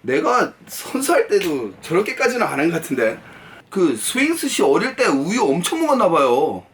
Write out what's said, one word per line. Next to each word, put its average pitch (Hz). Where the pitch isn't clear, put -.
내가 247
선수할 -
때도 151
저렇게까지는 226
안 135
한 160
것 165
같은데. 117
그 165
스윙스 285
씨 220
어릴 170
때 247
우유 185
엄청 180
먹었나 269
봐요. 139